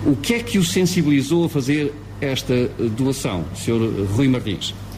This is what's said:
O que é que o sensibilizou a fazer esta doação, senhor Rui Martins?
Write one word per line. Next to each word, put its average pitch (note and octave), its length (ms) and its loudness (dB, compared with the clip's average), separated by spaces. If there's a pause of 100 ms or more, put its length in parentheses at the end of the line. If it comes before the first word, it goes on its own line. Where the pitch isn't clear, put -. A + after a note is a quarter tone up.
O C#3+ 100 4
que - 200 0
é A3+ 40 0
que A3+ 200 -2
o F3+ 40 4
sensibilizou E3+ 800 2
a D#3 40 0
fazer C#3+ 440 0 (280)
esta C3+ 320 -2 (420)
doação, C3+ 480 -2 (120)
senhor A2+ 260 0 (340)
Rui C3+ 120 4
Martins? A#2 460 -2 (240)